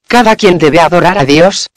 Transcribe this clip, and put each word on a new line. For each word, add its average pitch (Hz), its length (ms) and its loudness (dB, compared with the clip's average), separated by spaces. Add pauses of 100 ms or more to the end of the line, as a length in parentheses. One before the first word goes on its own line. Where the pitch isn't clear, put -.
cada 226 260 0
quien 185 240 0
debe 151 220 0
adorar 170 380 0
a 143 60 -2
Dios, 160 520 0